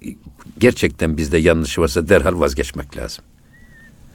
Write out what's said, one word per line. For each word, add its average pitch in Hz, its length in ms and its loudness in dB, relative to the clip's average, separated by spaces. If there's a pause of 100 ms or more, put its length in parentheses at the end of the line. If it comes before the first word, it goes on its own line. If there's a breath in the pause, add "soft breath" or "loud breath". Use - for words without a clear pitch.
(600)
gerçekten 85 580 0
bizde 78 200 0
yanlış 80 420 2
varsa 82 300 0
derhal 87 300 2
vazgeçmek 69 580 -4
lazım. 57 260 -12 (920 soft breath)